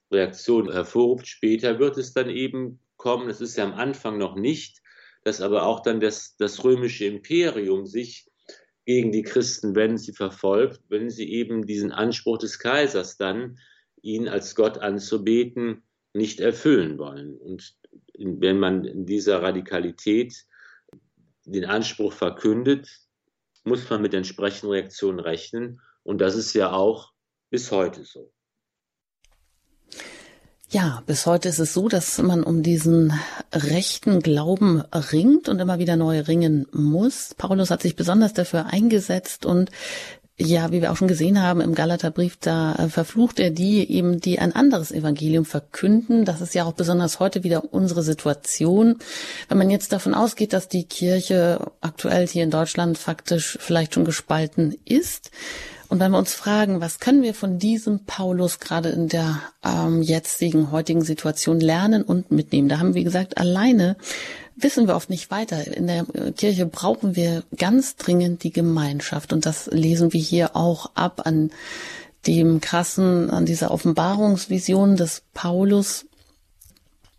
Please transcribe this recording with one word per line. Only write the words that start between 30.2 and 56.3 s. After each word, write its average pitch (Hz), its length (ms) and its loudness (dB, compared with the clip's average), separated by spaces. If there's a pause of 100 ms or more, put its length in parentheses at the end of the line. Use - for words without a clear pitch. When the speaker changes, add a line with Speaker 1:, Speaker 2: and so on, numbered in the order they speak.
Speaker 2:
Ja, 160 360 -2
bis 151 180 -2
heute 175 240 2
ist 156 80 -2
es 160 160 -2
so, 196 160 0
dass - 300 -2
man 175 240 2
um 165 180 0
diesen 165 500 4 (400)
rechten 170 720 0
Glauben 165 640 2 (100)
ringt 185 560 4
und 190 100 0
immer 180 200 0
wieder 175 160 2
neu 160 260 2
ringen 156 500 2
muss. 160 640 0
Paulus 190 380 0
hat - 100 0
sich 170 140 0
besonders 202 380 4
dafür 170 340 -2
eingesetzt 190 800 0
und 180 240 2 (720)
ja, 165 300 2
wie 170 100 0
wir 170 100 0
auch 165 40 0
schon 185 140 2
gesehen 180 320 2
haben 180 180 2
im 165 160 0
Galaterbrief, 170 640 -2
da, 160 380 0
äh, 165 120 0
verflucht 170 520 0
er 180 100 2
die 185 420 2
eben, 175 300 2
die 180 180 0
ein 175 160 0
anderes 233 360 2
Evangelium 156 520 0
verkünden. 220 800 2
Das 175 160 0
ist 175 160 -6
ja 175 80 2
auch 165 80 -2
besonders 175 480 0
heute 190 240 0
wieder 165 300 0
unsere 175 300 0
Situation. 165 960 2 (500)
Wenn 196 80 4
man 190 120 6
jetzt 208 220 0
davon 190 220 0
ausgeht, 214 400 0
dass 190 160 -2
die 175 160 -2
Kirche 180 840 0 (100)
aktuell 180 460 0
hier 170 160 -2
in 156 80 2
Deutschland 165 460 0
faktisch - 600 -4
vielleicht 165 360 0
schon 170 100 4
gespalten 156 680 0 (100)
ist, - 460 -2 (580)
und 185 100 0
wenn 190 120 4
wir 185 80 4
uns 185 160 -2